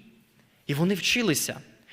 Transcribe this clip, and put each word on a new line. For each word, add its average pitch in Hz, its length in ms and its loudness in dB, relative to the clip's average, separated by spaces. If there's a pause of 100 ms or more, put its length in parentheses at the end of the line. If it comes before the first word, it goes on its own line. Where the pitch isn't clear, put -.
(680)
І 143 80 -2
вони 175 200 2
вчилися. 190 680 0 (320)